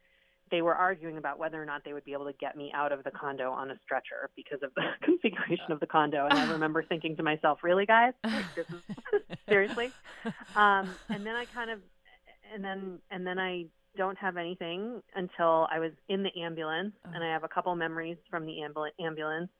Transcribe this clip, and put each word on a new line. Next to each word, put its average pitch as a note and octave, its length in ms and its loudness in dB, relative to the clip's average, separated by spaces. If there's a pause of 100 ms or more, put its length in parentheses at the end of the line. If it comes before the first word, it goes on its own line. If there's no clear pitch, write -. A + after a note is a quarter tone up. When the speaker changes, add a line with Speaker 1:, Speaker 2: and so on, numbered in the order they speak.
(500)
Speaker 1:
they E3+ 120 2
were E3 140 4
arguing E3 400 0
about D3 240 -6
whether D#3+ 200 -4
or D3+ 40 -6
not D3 200 -6
they D3 80 -10
would C#3+ 120 -10
be C#3 80 -10
able C#3+ 140 -6
to C#3+ 80 -8
get C#3 220 -8
me C#3+ 160 -10
out D3 200 0
of C#3 100 -4
the C#3 80 -6
condo C3+ 400 -4
on C3+ 220 -4
a - 100 -14
stretcher C3 540 -4
because C#3 260 -10
of C3+ 120 -6
the - 80 0 (100)
<laughs> - 100 -10
configuration - 720 2
of D3 80 -4
the E3 60 -2
condo. D3 400 4
And C#4 120 6
I B3 140 2
Speaker 2:
<laughs> - 0 -
Speaker 1:
remember D#3 320 0
thinking D#3+ 320 -2
to E3 80 -2
myself, D3+ 400 2
"Really, F#3 220 4
guys? A#3 260 8 (100)
Like, A3 320 -2
this E3+ 160 -6
is, F3 120 -12 (560)
<laughs> - 100 -8
seriously?" A3+ 420 4 (340)
Speaker 2:
<laughs> A3 80 -4 (220)
Speaker 1:
Um, G3 340 8 (200)
and G#3 180 -4
then A3+ 80 -4
I A#3+ 120 -4
kind A#3 240 -6
of, G#3+ 100 -8 (760)
and G3 100 -6
then, F#3+ 360 -6 (100)
and F#3 160 -6
then F3+ 140 -4
I F3+ 260 -4 (300)
don't F#3+ 220 -2
have F#3 180 -2
anything F3+ 640 -6 (120)
until E3+ 560 4
I D#3+ 80 0
was E3 140 -2 (160)
in G3 140 0
the F3+ 200 -4
ambulance, E3 520 -4 (120)
Speaker 2:
Oh. F3 80 -12
Speaker 1:
and E3+ 80 -4
I E3 60 0
have D#3+ 160 0
a D#3+ 40 -4
couple F3+ 280 -2
memories E3 400 -4 (120)
from E3 160 -6
the D#3 140 -8
ambul-, D3+ 320 -6 (100)
ambulance. D#3+ 600 -4